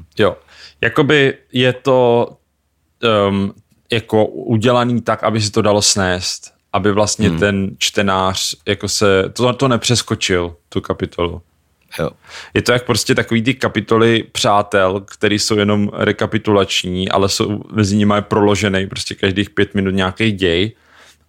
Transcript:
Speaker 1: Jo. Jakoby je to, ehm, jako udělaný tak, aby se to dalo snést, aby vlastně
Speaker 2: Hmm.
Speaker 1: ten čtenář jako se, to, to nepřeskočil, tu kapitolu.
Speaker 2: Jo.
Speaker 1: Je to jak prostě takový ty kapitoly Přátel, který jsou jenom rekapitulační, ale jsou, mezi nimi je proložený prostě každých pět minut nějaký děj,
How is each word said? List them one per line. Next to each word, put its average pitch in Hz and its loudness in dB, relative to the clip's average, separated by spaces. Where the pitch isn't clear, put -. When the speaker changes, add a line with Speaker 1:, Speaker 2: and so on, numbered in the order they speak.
Speaker 1:
Jo. 98 2
Jakoby 135 2
je 127 2
to, 123 2
ehm, 98 0
jako 110 2
udělaný 120 0
tak, 113 -2
aby 110 0
se 104 -4
to 113 0
dalo 104 2
snést, 92 -2
aby 101 0
vlastně 104 0
Speaker 2:
Hmm. 82 -2
Speaker 1:
ten 98 0
čtenář 95 -2
jako 101 -4
se, 95 2
to, 123 0
to 135 0
nepřeskočil, 101 -2
tu 98 -6
kapitolu. 87 -6
Speaker 2:
Jo. 80 -4
Speaker 1:
Je 101 2
to 123 2
jak 123 0
prostě 117 0
takový 117 0
ty 123 -2
kapitoly 113 2
Přátel, 101 0
který 104 -2
jsou 107 -2
jenom 104 0
rekapitulační, 98 0
ale 98 0
jsou, 104 -4
mezi 101 2
nimi 104 4
je 104 0
proložený 101 0
prostě - -10
každých 98 -2
pět - -2
minut 98 0
nějaký 95 0
děj, 92 0